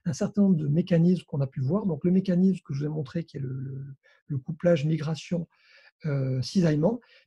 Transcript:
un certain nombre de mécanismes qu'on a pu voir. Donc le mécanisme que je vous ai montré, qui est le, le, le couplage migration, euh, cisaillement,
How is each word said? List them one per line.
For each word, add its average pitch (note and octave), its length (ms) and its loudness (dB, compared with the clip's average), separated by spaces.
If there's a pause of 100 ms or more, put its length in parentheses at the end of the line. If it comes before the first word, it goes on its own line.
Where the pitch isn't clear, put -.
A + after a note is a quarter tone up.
un E3 80 -2
certain G3+ 300 0
nombre F#3+ 120 6
de D3+ 120 0
mécanismes E3+ 580 4
qu'on C#3+ 160 -4
a C3+ 60 0
pu C3+ 140 -6
voir. G3 260 0
Donc D#3 180 -2
le F3 60 2
mécanisme F#3+ 520 2
que C3+ 120 -6
je C3+ 60 -4
vous D3+ 40 -2
ai D3+ 40 -2
montré, D#3 340 -6
qui - 140 -16
est - 20 -6
le, C3+ 200 -6
le, C3+ 260 -10 (420)
le C#3+ 100 -4
couplage D#3+ 480 0
migration, D#3+ 640 -4 (580)
euh, C3 360 -2
cisaillement, E3+ 580 2 (280)